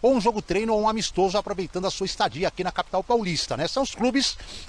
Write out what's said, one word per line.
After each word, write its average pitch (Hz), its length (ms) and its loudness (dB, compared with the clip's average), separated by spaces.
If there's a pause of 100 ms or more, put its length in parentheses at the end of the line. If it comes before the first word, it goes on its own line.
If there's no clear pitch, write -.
ou 269 140 6
um 240 60 2
jogo 214 200 2
treino 226 320 0
ou 214 80 2
um 220 80 4
amistoso, 196 480 0
aproveitando 190 500 -4
a 185 40 0
sua - 160 -4
estadia 180 420 0
aqui - 160 -4
na 180 80 -2
capital - 320 -2
paulista, 185 500 0
né? 147 140 -2
São 262 140 0
os - 120 -4
clubes 254 440 0 (300)